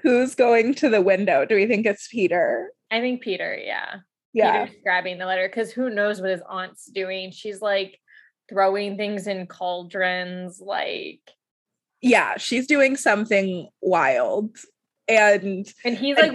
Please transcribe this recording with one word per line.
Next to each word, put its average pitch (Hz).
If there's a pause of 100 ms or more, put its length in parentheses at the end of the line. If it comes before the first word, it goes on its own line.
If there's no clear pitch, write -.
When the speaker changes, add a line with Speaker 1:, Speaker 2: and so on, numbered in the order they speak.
Speaker 1:
who's 254
going 240
to 294
the 220
window? 185
Do 220
we 196
think 220
it's 208
Peter? 180 (180)
Speaker 2:
I 226
think 247
Peter, 170
yeah. - (340)
Speaker 1:
Yeah. 214
Speaker 2:
Peter's -
grabbing 180
the 185
letter, 185
'cause 220
who 254
knows 208
what 190
his 175
aunt's 185
doing. 185
She's, 196
like, 196 (480)
throwing 196
things 208
in 185
cauldrons, 180
like - (840)
Speaker 1:
Yeah, 233
she's 254
doing 277
something 202 (120)
wild. 143 (500)
And 202 (140)
Speaker 2:
And 240
he's 277
Speaker 1:
and 311